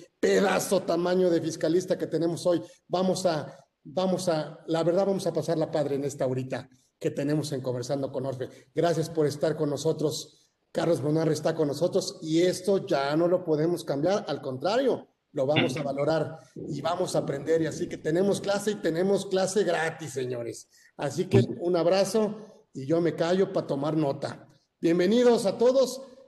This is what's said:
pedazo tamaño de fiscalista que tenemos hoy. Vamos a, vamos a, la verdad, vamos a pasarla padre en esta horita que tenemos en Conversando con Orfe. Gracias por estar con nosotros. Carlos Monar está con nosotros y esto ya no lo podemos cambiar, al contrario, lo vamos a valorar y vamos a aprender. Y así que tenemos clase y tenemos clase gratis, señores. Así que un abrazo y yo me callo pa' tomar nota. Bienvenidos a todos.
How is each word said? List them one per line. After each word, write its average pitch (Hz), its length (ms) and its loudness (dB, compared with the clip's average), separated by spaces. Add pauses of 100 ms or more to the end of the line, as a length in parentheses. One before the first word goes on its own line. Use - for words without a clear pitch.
(200)
pedazo 190 600 2
tamaño 180 480 2
de 170 100 4
fiscalista 165 580 0
que 156 100 -4
tenemos 165 380 -2
hoy. 175 160 2 (280)
Vamos 185 360 0
a, 156 320 -2 (280)
vamos 180 420 -2
a, 156 400 -2
la 165 160 0
verdad, 180 220 2
vamos 196 200 -2
a 160 60 0
pasarla 160 400 -2
padre 143 240 0
en 139 80 -4
esta 135 240 -4
horita 131 420 -4 (300)
que 151 120 -2
tenemos 147 420 -2
en 127 80 -4
Conversando 127 500 -4
con 135 140 -4
Orfe. 123 240 -6 (260)
Gracias 160 340 2
por 156 160 2
estar 151 300 0
con 156 140 -2
nosotros. 156 720 -4 (260)
Carlos 165 320 0
Monar 156 280 2
está 160 260 0
con 151 140 2
nosotros 175 520 0
y 160 200 2
esto 180 440 2
ya 139 300 0
no 170 120 4
lo 180 160 2
podemos 160 400 0
cambiar, 175 440 0
al 143 140 -6
contrario, 165 640 0 (240)
lo 135 160 -2
vamos 143 300 2
a 151 40 -6
valorar 143 560 -2 (180)
y 143 260 -8
vamos 170 340 -2
a 151 40 2
aprender. 151 420 0
Y 156 60 0
así 165 200 -6
que 170 100 -10
tenemos 180 440 0
clase 202 300 -2
y 208 40 -4
tenemos 190 520 0
clase 185 360 2
gratis, 160 480 -2
señores. 123 580 -6 (280)
Así 147 280 -4
que 185 140 6 (220)
un 175 160 2
abrazo 190 960 0
y 135 120 -10
yo 165 160 2
me 160 140 0
callo 185 380 0
pa' - 120 -2
tomar 143 300 -2
nota. 139 500 -2 (340)
Bienvenidos 196 680 4
a 185 100 0
todos. 254 460 2 (240)